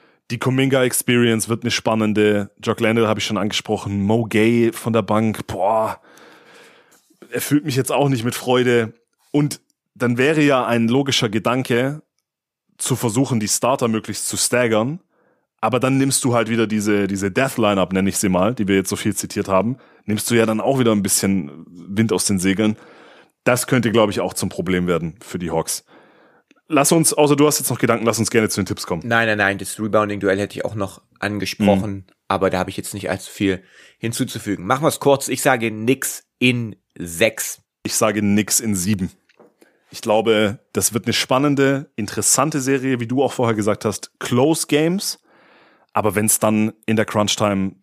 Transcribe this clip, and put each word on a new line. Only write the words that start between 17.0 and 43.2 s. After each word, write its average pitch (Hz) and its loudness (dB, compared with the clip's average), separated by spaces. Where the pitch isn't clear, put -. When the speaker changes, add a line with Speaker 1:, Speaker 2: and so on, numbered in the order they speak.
Speaker 1:
diese 98 -2
Death-Lineup, 104 2
nenn 95 2
ich 92 -2
sie 104 0
mal, 92 2
die 107 -4
wir 98 2
jetzt 95 2
so 98 -4
viel 104 -2
zitiert 98 -6
haben, 98 2
nimmst 104 -4
du 120 0
ja 113 6
dann 110 0
auch 131 0
wieder 117 4
ein 104 2
bisschen 92 -2
Wind 95 -2
aus 92 0
den 98 -2
Segeln. 101 2
Das 123 0
könnte, 117 2
glaub 107 4
ich, 95 -4
auch 92 -4
zum 98 -4
Problem 90 -2
werden 82 -2
für - -10
die 87 -6
Hawks. - -4
Lass 147 2
uns, 165 2
außer 147 4
du 147 6
hast 147 2
jetzt 131 -4
noch 123 -4
Gedanken, 117 0
lass 110 0
uns 110 0
gerne 110 2
zu - -4
den 92 -2
Tipps - -8
kommen. 85 -6
Speaker 2:
Nein, 117 0
nein, 107 0
nein, 98 0
das - -12
Rebounding-Duell 101 0
hätte 101 -6
ich - -8
auch 110 -6
noch 98 -8
angesprochen, 101 0
Speaker 1:
Mhm. 98 -14
Speaker 2:
aber 95 2
da 92 -2
habe 92 -2
ich - -12
jetzt - -8
nicht 95 -6
allzu 95 -6
viel 95 -2
hinzuzufügen. 110 -6
Machen 131 -2
wir's 151 0
kurz, 139 2
ich 127 -4
sage 120 0
Knicks 110 -4
in 123 0
sechs. 87 -4
Speaker 1:
Ich - -6
sage 107 0
Knicks 104 2
in 110 -2
sieben. 92 -2
Ich - -16
glaube, 110 2
das 107 -2
wird 113 -4
eine 113 -2
spannende, 139 0
interessante 131 0
Serie, 131 0
wie 117 -6
du 127 0